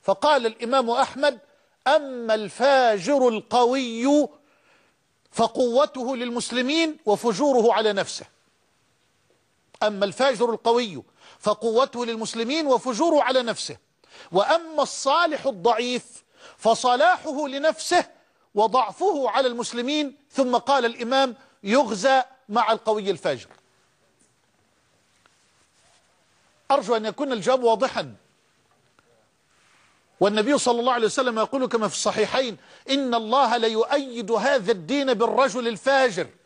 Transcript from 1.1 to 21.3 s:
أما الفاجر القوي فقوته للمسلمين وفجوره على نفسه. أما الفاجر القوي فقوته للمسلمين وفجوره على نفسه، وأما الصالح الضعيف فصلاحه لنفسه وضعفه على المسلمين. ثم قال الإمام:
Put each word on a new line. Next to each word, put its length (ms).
أما 480
الفاجر 920
القوي 1000
فقوته 840
للمسلمين 800
وفجوره 680
على 200
نفسه. 340
أما 220
الفاجر 460
القوي 520
فقوته 680
للمسلمين 600
وفجوره 560
على 200
نفسه، 340
وأما 500
الصالح 640
الضعيف 800
فصلاحه 880
لنفسه 560
وضعفه 760
على 180
المسلمين. 680
ثم 260
قال 280
الإمام: 520